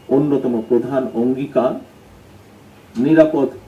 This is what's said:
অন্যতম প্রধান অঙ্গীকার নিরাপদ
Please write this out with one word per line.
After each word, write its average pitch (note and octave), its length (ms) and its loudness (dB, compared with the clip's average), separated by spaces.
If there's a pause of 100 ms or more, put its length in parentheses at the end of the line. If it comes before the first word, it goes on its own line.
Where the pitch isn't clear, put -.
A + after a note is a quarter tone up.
অন্যতম B2+ 600 0
প্রধান B2 460 -2
অঙ্গীকার C3 580 -2 (1200)
নিরাপদ D3+ 520 4 (200)